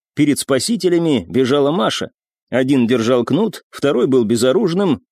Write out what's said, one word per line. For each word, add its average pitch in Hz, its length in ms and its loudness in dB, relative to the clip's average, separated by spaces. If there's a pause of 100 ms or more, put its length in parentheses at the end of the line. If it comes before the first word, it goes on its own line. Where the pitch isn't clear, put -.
(140)
Перед 147 240 0
спасителями 165 880 -2
бежала 135 420 2
Маша. - 400 -4 (380)
Один 131 380 0
держал 120 380 0
кнут, 196 460 -4
второй 180 360 -2
был 127 180 2
безоружным. 156 760 0 (120)